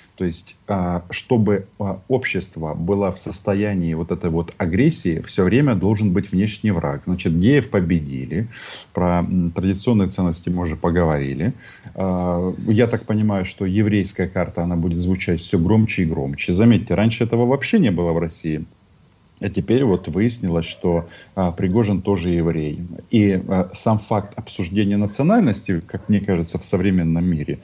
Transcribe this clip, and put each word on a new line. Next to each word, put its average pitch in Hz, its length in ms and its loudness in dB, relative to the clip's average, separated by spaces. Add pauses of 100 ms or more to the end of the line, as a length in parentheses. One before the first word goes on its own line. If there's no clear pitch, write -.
(160)
То 95 80 -4
есть, - 320 -8 (100)
а, 87 440 -2
чтобы, 104 560 0 (120)
а, 98 300 -6
общество 87 640 -4
было 92 380 0
в 87 80 -10
состоянии 98 760 -2
вот 80 180 -6
этой 90 180 -2
вот 82 260 -2
агрессии, 90 640 0
всё - 240 -2
время 120 300 4
должен 101 400 2
быть 92 180 -2
внешний 107 400 0
враг. 73 320 -2
Значит, 87 340 0
геев 117 300 4
победили, 82 800 -2 (460)
про, 87 240 2
м, 87 320 0
традиционные 95 580 2
ценности 90 400 -2
мы 90 140 -2
уже 80 140 -4
поговорили. 78 760 0 (420)
А, 90 600 -2 (120)
я 113 200 4
так 113 180 -4
понимаю, 104 400 0
что 95 220 -6
еврейская 98 600 0
карта, 87 340 -4
она 87 140 -2
будет 85 240 0
звучать 90 400 0
всё - 180 0
громче 107 440 4
и 85 40 2
громче. 76 480 -2
Заметьте, 113 400 4
раньше 113 300 2
этого 117 200 2
вообще 139 340 2
не 151 120 4
было 85 220 0
в 82 60 0
России. 80 460 -4 (760)
А - 120 -4
теперь 117 340 0
вот 92 240 0
выяснилось, 90 560 0
что, 85 400 -2 (300)
а, 92 180 0
Пригожин 98 480 2
тоже 92 300 0
еврей. 80 500 0 (300)
И, 104 220 4 (160)
а, 92 260 0
сам 110 240 0
факт 104 400 -4
обсуждения 101 580 -2
национальности, 104 880 2
как - 220 -8
мне 104 120 4
кажется, 90 380 0
в - 60 -8
современном 90 640 2
мире, 73 380 -2